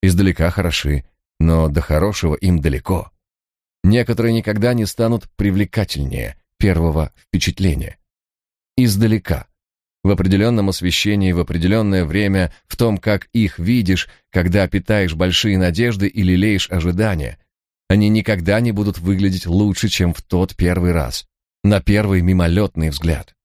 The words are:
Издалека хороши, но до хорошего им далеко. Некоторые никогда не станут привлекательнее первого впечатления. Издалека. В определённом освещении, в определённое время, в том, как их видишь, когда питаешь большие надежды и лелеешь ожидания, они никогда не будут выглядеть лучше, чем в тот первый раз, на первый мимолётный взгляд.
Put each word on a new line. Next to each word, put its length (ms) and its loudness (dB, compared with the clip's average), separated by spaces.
Издалека 480 2
хороши, 540 -4
но 280 2
до 120 -2
хорошего 540 -2
им 260 0
далеко. 500 -4
Некоторые 520 2
никогда 400 0
не 120 -2
станут 500 -2
привлекательнее 1000 -2
первого 580 0
впечатления. 840 -4
Издалека. 720 0
В 60 4
определённом 580 2
освещении, 640 0
в 80 0
определённое 640 0
время, 480 0
в 100 -14
том, 220 0
как 340 -4
их 260 0
видишь, 500 0
когда 380 0
питаешь 460 -2
большие 440 0
надежды 480 0
и 160 -2
лелеешь 480 2
ожидания, 680 -2
они 200 4
никогда 520 0
не 100 0
будут 280 -2
выглядеть 480 0
лучше, 420 0
чем 260 0
в 80 -16
тот 320 -2
первый 380 0
раз, 340 -4
на 160 4
первый 400 2
мимолётный 680 0
взгляд. 440 -6